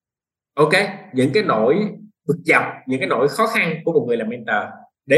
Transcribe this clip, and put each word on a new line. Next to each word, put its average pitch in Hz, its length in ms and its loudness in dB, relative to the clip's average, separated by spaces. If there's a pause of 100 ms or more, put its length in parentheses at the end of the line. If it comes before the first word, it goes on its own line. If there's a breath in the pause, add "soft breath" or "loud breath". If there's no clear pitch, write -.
(540)
ok, 151 200 2 (400)
những 127 200 2
cái 214 100 2
nỗi 123 320 2 (520)
bực - 180 0
dọc, 143 180 2 (240)
những 254 120 -2
cái 185 80 -4
nỗi 139 220 0
khó 226 180 0
khăn 180 380 -2
của 170 80 0
một 135 140 2
người 120 100 0
làm 110 120 -6
mentor, 113 340 -4 (420)
để 151 120 6